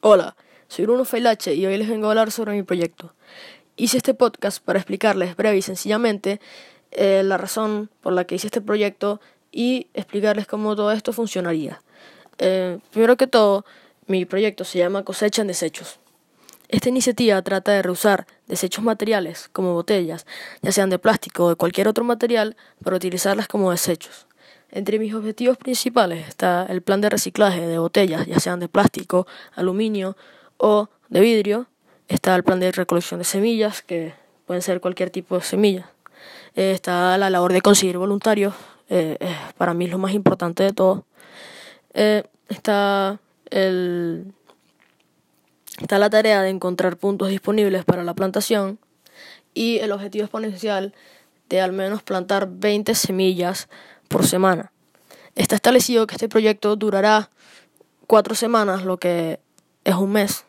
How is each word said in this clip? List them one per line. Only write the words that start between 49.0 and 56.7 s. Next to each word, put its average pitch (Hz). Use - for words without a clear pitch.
y 226
el 208
objetivo 202
exponencial 208
de 185
al 185
menos 196
plantar 196
veinte 208
semillas 185
por -
semana. 185
Está 208
establecido 240
que -
este 226
proyecto 214